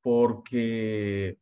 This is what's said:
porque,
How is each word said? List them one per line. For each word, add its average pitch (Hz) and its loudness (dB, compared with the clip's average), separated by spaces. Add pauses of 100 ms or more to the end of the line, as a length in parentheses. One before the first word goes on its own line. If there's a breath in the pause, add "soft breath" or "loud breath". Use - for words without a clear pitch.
porque, 110 0